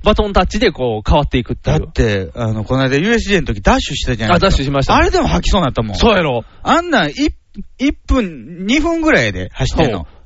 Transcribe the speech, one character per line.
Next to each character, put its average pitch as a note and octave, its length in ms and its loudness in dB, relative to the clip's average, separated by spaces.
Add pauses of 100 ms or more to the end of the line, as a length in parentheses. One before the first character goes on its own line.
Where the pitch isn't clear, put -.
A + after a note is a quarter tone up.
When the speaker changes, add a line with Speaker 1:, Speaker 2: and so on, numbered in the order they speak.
Speaker 1:
バ G#3 100 2
ト G#3+ 140 0
ン G3 60 -4
タ G3 80 2
ッ F3+ 40 2
チ G3+ 140 -4
で G#3 120 2
こ A#2 340 -4
う - 40 0
変 E3 80 6
わ D3 60 2
っ C#3 60 -4
て - 80 -2
い B2 60 0
く - 100 -6
っ - 20 -2
て - 160 -4
い D3 60 2
う。 - 20 2
Speaker 2:
だ - 60 -4
っ - 60 -16
て、 G2+ 440 0
あ A2+ 160 -4
の、 A2 140 -4
こ B2+ 100 -2
の C3 80 2
間 C3+ 140 0
ユ F#3 140 0
ー - 40 4
エ A3+ 40 0
ス F#3+ 100 -4
ジ G3+ 60 2
ェ - 20 2
ー D#3+ 40 2
の A#2+ 60 -4
時 G#2 140 -6
ダ G3+ 140 4
ッ C4+ 40 0
シ - 140 -6
ュ - 20 -6
し - 100 -4
て B2+ 60 -2
た A#2+ 60 -2
じ G#2+ 80 -4
ゃ - 20 0
な E3+ 80 4
い F3 40 2
で - 0 -
す - 20 2
か。 F#3+ 60 4
Speaker 1:
あ、 - 20 4
ダ - 40 4
ッ - 20 4
シ - 60 2
ュ C3+ 40 -2
し C#3 60 -2
ま C#3 120 0
し - 40 0
た。 G#3+ 80 4
Speaker 2:
あ C#4+ 60 6
れ F4 80 2
で F4+ 120 2
も C4 60 0
吐 E3 160 0
き - 60 2
そ G#3 80 4
う F#3 40 2
に D#3+ 40 0
な B2 60 -2
っ - 20 -12
た B2 80 -2
も A2 120 -6
ん。 - 20 -6
Speaker 1:
そ G#3+ 160 4
う G#3 40 4
や F#3 60 2
ろ。 B2+ 220 -2 (200)
Speaker 2:
あ C#4 180 2
ん F4 80 -8
な G#3+ 180 2
ん、 - 20 -4
い-、 D#3 40 -10 (680)
一 C#4 140 0
分、 F3 760 -4
二 C#4 140 2
分 E4 200 0
ぐ D#4 100 2
ら E3+ 120 4
い G#2+ 100 -2
で F#2 200 -8
走 C3 200 -2
っ - 40 -2
て E3 100 2
ん A#2+ 40 0
の。 F#2+ 80 -4
Speaker 1:
そ D#2+ 80 -10 (180)